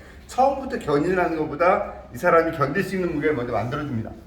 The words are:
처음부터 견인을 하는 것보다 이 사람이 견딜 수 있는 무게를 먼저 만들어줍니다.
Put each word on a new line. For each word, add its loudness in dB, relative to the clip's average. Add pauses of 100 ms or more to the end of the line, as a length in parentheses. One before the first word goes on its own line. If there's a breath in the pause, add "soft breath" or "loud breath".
(280 loud breath)
처음부터 0
견인을 2
하는 -2
것보다 2 (200)
이 -12
사람이 4
견딜 0
수 -6
있는 -2
무게를 0
먼저 -4
만들어줍니다. -4 (160)